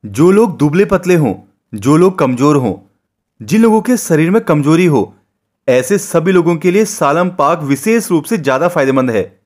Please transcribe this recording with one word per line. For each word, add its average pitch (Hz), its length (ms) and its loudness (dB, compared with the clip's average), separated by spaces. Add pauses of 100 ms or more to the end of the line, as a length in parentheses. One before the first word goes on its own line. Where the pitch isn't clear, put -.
जो 117 260 2
लोग 202 260 2
दुबले 151 280 0
पतले 185 300 0
हों, 135 200 0 (400)
जो 127 220 0
लोग 185 220 2
कमजोर 139 380 0
हों, 120 180 -2 (680)
जिन 139 200 0
लोगों 220 180 2
के 233 160 -2
शरीर 160 340 0
में 226 140 0
कमजोरी 160 420 2
हो, 131 280 0 (540)
ऐसे 127 300 0
सभी 175 340 -2
लोगों 170 240 2
के 175 140 0
लिए 208 140 2
सालम 175 460 -2
पाक 160 320 -2
विशेष 165 480 -2
रूप 160 140 0
से 226 140 -4
ज्यादा 139 300 -2
फायदेमंद 135 420 0
है। 98 340 -4